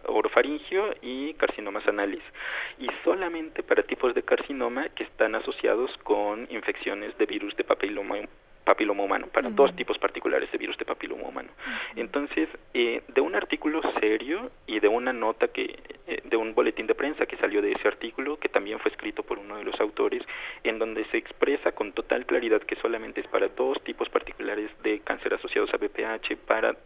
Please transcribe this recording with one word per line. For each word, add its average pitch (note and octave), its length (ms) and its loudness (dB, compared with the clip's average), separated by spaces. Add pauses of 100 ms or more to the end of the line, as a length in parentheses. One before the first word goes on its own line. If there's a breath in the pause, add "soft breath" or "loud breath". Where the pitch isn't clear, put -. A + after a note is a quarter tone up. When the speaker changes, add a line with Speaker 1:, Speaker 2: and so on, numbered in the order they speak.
Speaker 1:
orofaringio C#3 960 2
y C3+ 320 -6
carcinomas G#2 520 -2
anales. G2+ 360 0 (560 loud breath)
Y C4 100 -6 (160)
solamente E3+ 600 -2
para - 200 4
tipos B2 300 2
de B2 100 2
carcinoma B2+ 680 0
que - 140 -8
están A2 320 0
asociados A2 560 0 (120)
con G#2 460 0
infecciones G#2+ 680 -4
de A2 80 4
virus G#2 320 -6
de - 80 0
papiloma G2+ 540 0 (500)
papiloma G2+ 340 4
humano, G2 300 2
para - 140 2
Speaker 2:
Ujú. A2 140 -4
Speaker 1:
dos C#3 140 8
tipos - 220 -2
particulares - 540 0
de - 80 -4
virus - 180 -6
de - 80 -6
papiloma - 420 -6
humano. - 240 -8
Speaker 2:
Ujú. - 540 -8
Speaker 1:
Entonces, D3 420 0 (260)
eh, A#2+ 280 2 (140)
de C3+ 60 8
un E3 140 0
artículo D#3+ 460 0 (180)
serio B2 520 2 (160)
y G#2+ 120 0
de G2+ 80 6
una B2 240 4
nota A2+ 360 2
que, - 180 -2 (400)
eh, - 160 -6 (100)
de A2+ 60 4
un A2 160 0
boletín A#2 320 2
de A2 80 2
prensa C#3+ 320 0
que - 120 -10
salió - 240 2
de G#2 100 2
ese - 160 0
artículo, C#3 520 -2
que - 100 -2
también G2+ 300 0
fue - 120 0
escrito G#2 320 -6
por G2+ 160 -6
uno G#2 180 -12
de A2 60 -10
los G#2+ 180 -6
autores, G#2+ 400 0 (420 loud breath)
en A2+ 140 -2
donde A2 240 -2 (100)
se A#2 60 0
expresa - 540 0
con - 220 -4
total - 340 0
claridad A2 340 4
que - 140 -4
solamente A2+ 460 -4
es - 60 -10
para G2+ 200 2
dos C3 360 0
tipos - 260 -4
particulares - 600 -2 (140)
de G#2+ 160 2
cáncer - 340 -2
asociados - 400 0
a - 40 0
B G#2 120 -2
P A2 160 -4
H, A2+ 320 -4
para A2+ 380 2 (100)